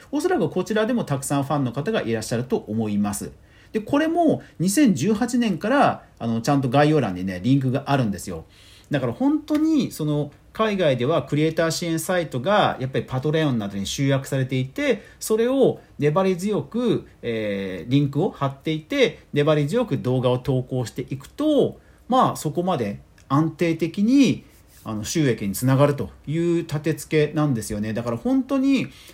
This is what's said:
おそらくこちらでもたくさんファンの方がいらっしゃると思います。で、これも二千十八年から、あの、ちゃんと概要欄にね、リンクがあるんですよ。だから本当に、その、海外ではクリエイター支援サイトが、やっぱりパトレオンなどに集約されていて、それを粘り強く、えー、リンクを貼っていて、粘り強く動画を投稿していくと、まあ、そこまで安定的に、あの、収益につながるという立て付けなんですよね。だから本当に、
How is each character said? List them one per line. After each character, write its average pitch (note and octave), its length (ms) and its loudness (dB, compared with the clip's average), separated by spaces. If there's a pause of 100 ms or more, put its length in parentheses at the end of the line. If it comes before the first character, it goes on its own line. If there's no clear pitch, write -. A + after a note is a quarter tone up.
(120)
お D4 100 -2
そ F4+ 80 0
ら F#4 80 2
く F3+ 100 2
こ F3+ 160 -2
ち G#3+ 120 -2
ら A3 100 2
で B3+ 80 -2
も A3 120 0
た C#3 120 -2
く C3 60 -8
さ C#3+ 160 0
ん C#3 40 0
フ C3+ 80 -4
ァ D3+ 60 0
ン C#3 60 0
の B2 80 -2
方 D#3 200 -4
が A3 120 0
い A2+ 100 -2
ら A2 60 0
っ A2 40 -8
し - 80 -6
ゃ A#2+ 60 -2
る A#2+ 60 -2
と E3 140 -2 (100)
思 A2 220 -2
い G2+ 100 0
ま G2+ 160 0
す。 F2 160 -8 (400)
で、 A3 80 -2
こ G#3+ 180 -2
れ D#4+ 100 2
も E4 360 2 (160)
二 E3+ 100 0
千 A3+ 240 4
十 E3+ 220 0
八 A#3+ 240 -2
年 G#3 180 0
か G#3 120 -4
ら、 B3 340 2 (160)
あ - 80 -4
の、 A2+ 140 -2
ち C3 80 -2
ゃ C#3+ 60 4
ん C#3 60 0
と B2+ 80 -2
概 D3 220 4
要 D#3 80 4
欄 G2 160 -2
に F2+ 80 -6
ね、 F#2 200 -4
リ B2+ 120 4
ン C#3+ 40 4
ク C3 120 0
が - 160 -4
あ C#3 100 2
る C3+ 80 2
ん G#2 60 -2
で F#2+ 80 -6
す - 100 -10
よ。 D#2+ 160 -8 (460)
だ C#3+ 80 0
か B2 80 -2
ら A#2 60 -2
本 C#4+ 260 2
当 D4+ 180 -2
に、 D#4 340 2
そ D#3+ 140 -6
の、 D3 260 -2 (280)
海 G#3+ 160 2
外 D#3 220 2
で A#2+ 80 0
は D#3 180 2
ク - 140 -2
リ D3+ 60 2
エ D#3 40 2
イ D#3+ 80 -2
タ E3 120 2
ー D#3+ 40 0
支 E3 140 -4
援 E3 140 -2
サ F3+ 200 -2
イ E3+ 100 -4
ト B2+ 120 -6
が、 E3+ 400 2
や C3 60 -4
っ - 20 -4
ぱ C3 100 -2
り G#2+ 60 -6
パ C3 160 -6
ト D3+ 100 -2
レ D#3+ 140 2
オ C#3+ 60 2
ン A#2+ 80 0
な G2+ 100 -6
ど G2+ 80 -10
に G2 80 -4
集 C#3 220 -2
約 C3+ 200 0
さ C#3 100 -4
れ C3 80 0
て C3 140 -2
い B2+ 60 -2
て、 A3+ 380 -2 (160)
そ - 180 0
れ A3+ 100 2
を B3+ 320 4 (200)
粘 D3+ 240 2
り F#3+ 120 2
強 F3+ 280 -2
く、 A3 440 -2 (140)
え G2+ 640 -4
ー、 A#2+ 40 -4
リ C#3 100 4
ン C#3+ 80 0
ク C#3+ 120 -2
を G3 80 0
貼 - 180 -4
っ C3+ 100 -6
て - 140 -6
い D#3 100 -4
て、 - 380 0 (120)
粘 D3 240 2
り D3 120 0
強 A3+ 180 0
く B2+ 140 -4
動 B2 220 0
画 B2 100 2
を B2+ 60 0
投 C3 260 -2
稿 B2+ 220 -4
し G#2+ 60 -12
て - 180 -8
い C#3 80 -8
く - 120 -16
と、 C#4+ 500 0 (280)
ま A#3 260 4
あ、 - 20 -6
そ - 160 -6
こ F3 120 -2
ま F3+ 140 0
で G2+ 220 -4 (300)
安 D#3 220 2
定 E3 240 0
的 E3 280 -2
に、 B3 400 4 (400)
あ A2 120 -6
の、 G#2 80 -6
収 D3 260 0
益 A2 180 -2
に G2 60 -2
つ B2 120 -4
な C3 120 4
が C#3+ 80 6
る C#3+ 100 2
と A2+ 140 -6 (180)
い C#3+ 120 -4
う E3+ 180 0
立 E3 240 -4
て D#3+ 120 -2
付 D3+ 340 0
け D3+ 60 -6
な D3+ 120 2
ん C#3+ 80 2
で A2 80 -2
す G2+ 100 -8
よ G#2 80 -4
ね。 A2 140 -4
だ A2+ 100 -4
か A#2+ 80 -4
ら A#2 60 -2
本 C4 260 0
当 C#4 140 -2
に、 C4 300 2 (260)